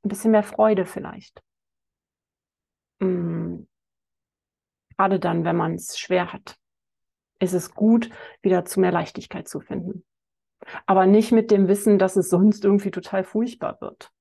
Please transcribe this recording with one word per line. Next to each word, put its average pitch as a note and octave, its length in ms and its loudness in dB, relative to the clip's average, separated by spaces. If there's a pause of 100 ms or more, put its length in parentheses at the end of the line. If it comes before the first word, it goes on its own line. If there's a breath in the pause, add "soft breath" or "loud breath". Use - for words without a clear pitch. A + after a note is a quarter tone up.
Ein G3+ 40 -4
bisschen G#3 220 -2
mehr G#3 120 4
Freude G#3 440 0
vielleicht." - 560 -16 (1600)
Mm. E3+ 640 -4 (1300)
Gerade G3 220 0
dann, E3+ 260 -2
wenn E3+ 120 -2
man's E3 420 -6
schwer F3+ 340 -2
hat, - 240 -20 (840)
ist F3+ 120 0
es F3 220 -4
gut, A3+ 360 2 (320 loud breath)
wieder F#3 220 2
zu - 140 -6
mehr F#3 140 2
Leichtigkeit - 560 -8
zu D#3 100 -12
finden. F3+ 460 -10 (840 loud breath)
Aber F#3+ 200 4
nicht A3 260 6
mit A3+ 180 2
dem G3 160 6
Wissen, G3+ 320 4
dass F#3 160 0
es F3+ 160 0
sonst G3 340 4
irgendwie G3+ 280 2
total F#3+ 320 -6
furchtbar - 560 -6
wird. - 400 -16